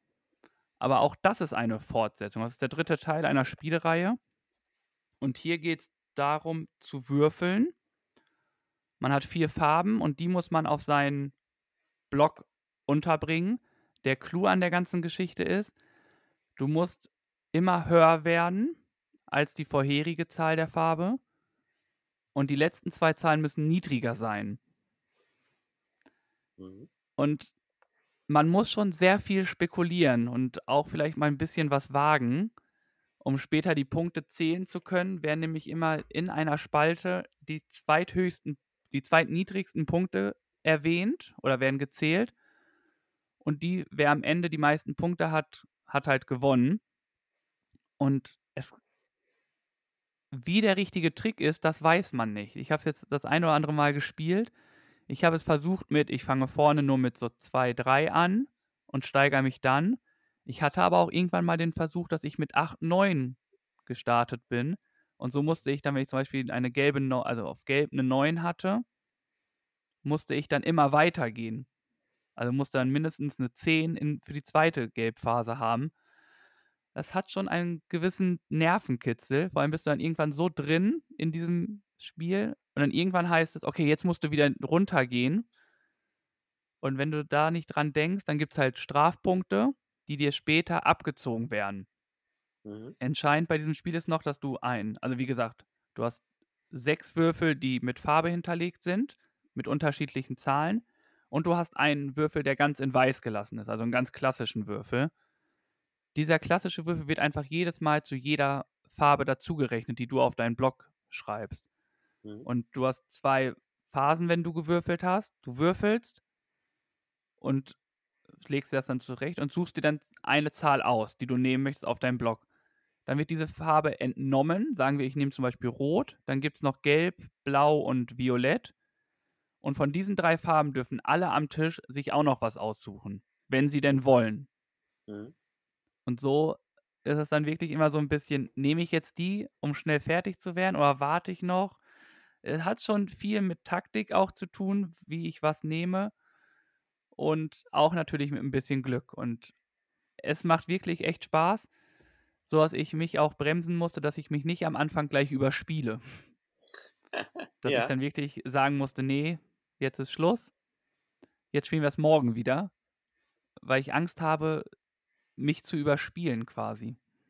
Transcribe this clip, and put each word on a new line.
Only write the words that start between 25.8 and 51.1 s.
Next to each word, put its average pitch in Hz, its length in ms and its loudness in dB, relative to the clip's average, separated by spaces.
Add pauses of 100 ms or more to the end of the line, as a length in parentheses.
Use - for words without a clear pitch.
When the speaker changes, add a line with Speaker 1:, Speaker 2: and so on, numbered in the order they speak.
Speaker 2:
Mhm. 95 320 -20 (260)
Speaker 1:
Und 147 380 -2 (760)
man 151 220 4
muss 202 200 4
schon 208 220 0
sehr 185 280 4
viel 190 260 -2
spekulieren 165 840 2
und 123 400 -4
auch 147 220 2
vielleicht 151 280 -2
mal 151 80 0
ein 147 120 2
bisschen 156 340 -2
was 139 200 0
wagen, 143 600 2 (640)
um 135 200 -2
später 156 380 0
die 143 100 0
Punkte 165 400 -4
zählen 170 400 -2
zu - 140 -10
können, 185 440 -2
werden 156 180 -2
nämlich 160 260 -6
immer 160 420 -2
in 175 200 -4
einer 151 280 0
Spalte 170 720 0 (120)
die 156 280 -10
zweithöchsten, 175 880 0 (360)
die 139 100 -2
zweitniedrigsten 170 840 0
Punkte 101 500 -2 (280)
erwähnt 165 800 0
oder 131 180 2
werden 135 180 2
gezählt. 156 560 0 (1040)
Und 151 260 -4
die, 180 280 -4
wer 147 200 4
am 147 120 0
Ende 170 260 0
die 156 80 -6
meisten 151 380 0
Punkte 170 360 -2
hat, - 360 -4 (180)
hat - 220 -4
halt 135 180 2
gewonnen. 135 540 2 (1200)
Und 139 420 0 (160)
es, - 180 -12 (1600)
wie 165 300 0
der 196 160 4
richtige 180 360 0